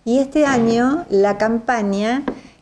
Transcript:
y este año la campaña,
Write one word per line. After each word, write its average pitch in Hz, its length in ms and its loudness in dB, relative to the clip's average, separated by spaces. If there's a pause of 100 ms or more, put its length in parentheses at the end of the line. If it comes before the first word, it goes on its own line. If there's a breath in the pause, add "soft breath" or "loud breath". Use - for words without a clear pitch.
y 240 140 0
este 277 260 0
año 254 640 0
la 202 300 2
campaña, 226 840 -2 (380 loud breath)